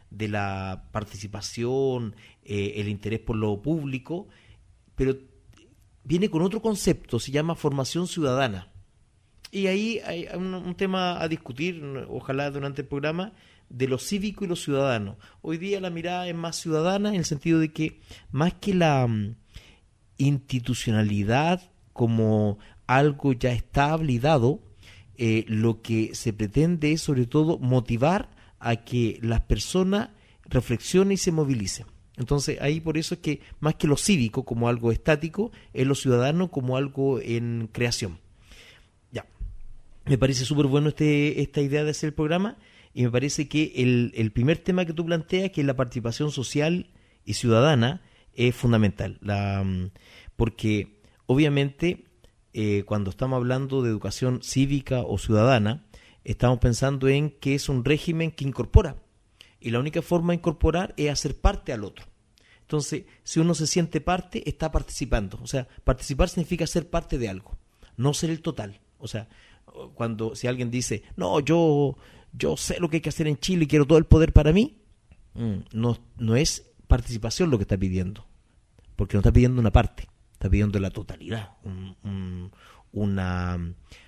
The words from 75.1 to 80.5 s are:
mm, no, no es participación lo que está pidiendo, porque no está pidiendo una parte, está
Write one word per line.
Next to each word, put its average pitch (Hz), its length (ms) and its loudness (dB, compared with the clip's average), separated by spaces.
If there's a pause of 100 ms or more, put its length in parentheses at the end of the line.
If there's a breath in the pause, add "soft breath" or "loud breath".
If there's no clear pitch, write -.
mm, 113 200 -4 (180)
no, 117 260 0 (200)
no 113 180 2
es - 340 0 (160)
participación 123 640 0
lo 120 80 4
que 98 40 -2
está 98 160 0
pidiendo, 92 480 -2 (720)
porque 104 200 -2
no 101 40 6
está 113 120 6
pidiendo 123 280 6
una 110 120 4
parte, - 360 2 (240)
está - 180 -4